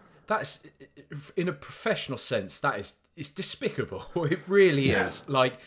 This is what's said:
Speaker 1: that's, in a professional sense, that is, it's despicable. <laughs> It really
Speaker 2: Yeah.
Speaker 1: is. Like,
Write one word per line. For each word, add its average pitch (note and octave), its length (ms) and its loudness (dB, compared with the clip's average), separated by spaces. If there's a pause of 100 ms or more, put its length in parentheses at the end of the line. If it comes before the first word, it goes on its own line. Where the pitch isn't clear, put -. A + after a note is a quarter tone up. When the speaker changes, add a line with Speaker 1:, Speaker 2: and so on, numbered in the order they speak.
(260)
Speaker 1:
that's, - 340 -2 (760)
in F3 120 0
a F3+ 60 0
professional - 640 -4
sense, G#2 440 -4
that B2+ 180 0
is, - 160 -10 (220)
it's D3+ 120 -10
despicable. - 840 -6
<laughs> - 0 -
It E3 320 0
really F3+ 460 6
Speaker 2:
Yeah. - 160 2
Speaker 1:
is. - 200 -10
Like, B2+ 380 4